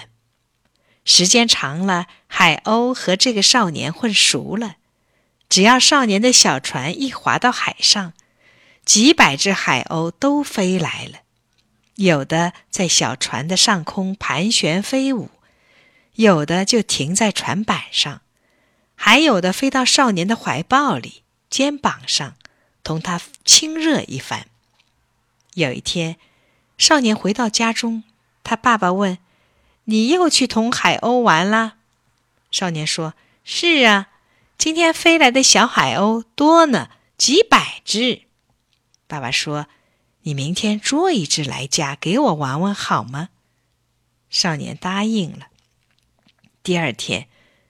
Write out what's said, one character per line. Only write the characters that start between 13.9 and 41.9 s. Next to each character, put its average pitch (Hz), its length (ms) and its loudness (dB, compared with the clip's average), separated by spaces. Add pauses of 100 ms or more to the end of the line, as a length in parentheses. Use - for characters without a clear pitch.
盘 165 360 -4
旋 175 300 0
飞 269 320 -2
舞， 208 160 -6 (840)
有 196 300 4
的 175 220 -2
就 226 160 2
停 147 320 -4
在 208 180 0
船 175 320 -4
板 190 280 -2
上， - 300 -4 (720)
还 226 240 4
有 285 200 4
的 180 140 0
飞 269 160 -2
到 262 160 0
少 254 240 2
年 180 180 0
的 226 80 0
怀 151 280 -6
抱 254 340 0
里、 117 240 -14 (300)
肩 285 260 -2
膀 - 300 -4
上， - 280 -6 (480)
同 160 160 -6
他 175 220 -8 (240)
亲 311 300 2
热 311 260 0
一 - 160 -10
番。 113 300 -10 (1080)
有 151 180 -2
一 127 80 -8
天， 165 380 -8 (600)
少 311 200 4
年 220 160 2
回 196 160 -4
到 226 160 -2
家 226 240 -2
中， 226 320 -6 (400)
他 - 120 -4
爸 233 200 2
爸 185 160 0
问 185 280 -2 (680)
：“你 220 220 0
又 359 200 2
去 269 200 0
同 226 240 -2
海 - 260 2
鸥 247 220 0
玩 185 280 4
啦？” 220 280 0 (760)
少 180 220 -4
年 156 160 -6
说 160 260 -6 (320)
：“是 320 400 2
啊， 202 240 4 (480)
今 320 160 -2
天 330 180 2
飞 330 280 2
来 269 100 6
的 262 140 2
小 220 240 4
海 131 280 0
鸥 220 280 0 (120)
多 320 300 6
呢， 202 240 -2 (300)
几 311 240 4
百 - 420 0
只。” 240 380 -2 (840)
爸 151 140 -10
爸 123 100 -6
说 147 380 -4 (560)
：“你 151 100 -6
明 139 220 -6
天 208 240 -2
捉 330 320 0
一 190 160 -2
只 - 160 -4
来 131 240 -8
家， 143 320 -4